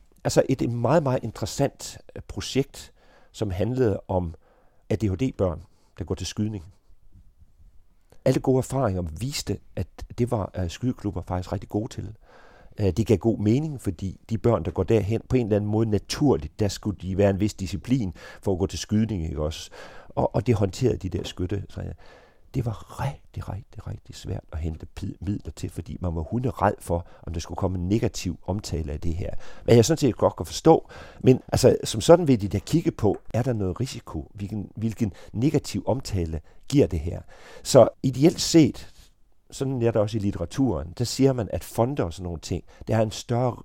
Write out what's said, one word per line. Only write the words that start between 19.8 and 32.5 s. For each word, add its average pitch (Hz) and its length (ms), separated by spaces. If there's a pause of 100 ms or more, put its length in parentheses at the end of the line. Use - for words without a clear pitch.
Og, - 260
og 110 120
det 117 80
håndterede 101 420
de 92 120
der 87 140
skytte. 95 460
Så, 95 120
ja, 87 100 (640)
det 127 120
var - 400
rigtig, - 440
rigtig, - 380
rigtig - 280
svært - 360
at 78 80
hente 80 280 (120)
pi-, - 200
midler 92 360
til, - 140
fordi - 320
man 85 140
var 82 60
hunderad 110 580
for, 85 280 (160)
om 85 100
der 85 60
skulle 82 160
komme 95 220
en 87 120
negativ - 560
omtale 80 460
af 76 80
det 82 160
her. - 140 (340)
Hvad 117 120
jeg 117 100
sådan 160 120
set 123 200
godt 104 180
kan 90 100
forstå, - 440 (320)
men 127 260
altså, - 360
som - 180
sådan 175 260
vil 120 140
de 101 60
da 98 120